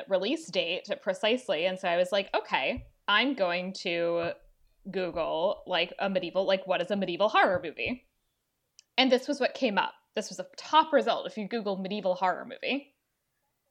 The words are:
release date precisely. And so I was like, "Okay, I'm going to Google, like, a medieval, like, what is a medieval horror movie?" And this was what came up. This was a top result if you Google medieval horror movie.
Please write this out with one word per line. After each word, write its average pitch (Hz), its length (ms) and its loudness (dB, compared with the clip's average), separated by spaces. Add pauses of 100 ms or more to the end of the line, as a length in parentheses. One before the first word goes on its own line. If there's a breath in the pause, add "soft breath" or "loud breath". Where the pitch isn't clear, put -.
release 202 400 0
date 175 420 -2 (120)
precisely. 202 640 0
And 185 140 -2
so 190 80 -2
I 170 100 2
was 180 140 2
like, 202 240 0
"Okay, 196 500 -2 (220)
I'm 233 280 4
going 180 380 0 (100)
to 170 480 0 (580)
Google, 165 800 -2
like, 175 320 0
a 196 100 0
medieval, 180 380 0
like, 190 180 2
what 180 160 0
is 175 100 -4
a 208 40 0
medieval 190 340 0
horror 220 340 4
movie?" 165 440 -8 (880)
And 254 140 4
this 247 160 2
was 285 120 -2
what 247 140 0
came 208 240 0
up. - 160 2 (220)
This 208 140 -4
was 185 100 -12
a 185 80 -10 (100)
top 311 340 4
result 220 360 2
if 180 100 -14
you 208 100 -4
Google 202 300 -4
medieval 190 380 -2
horror 180 340 0
movie. - 460 -4 (760)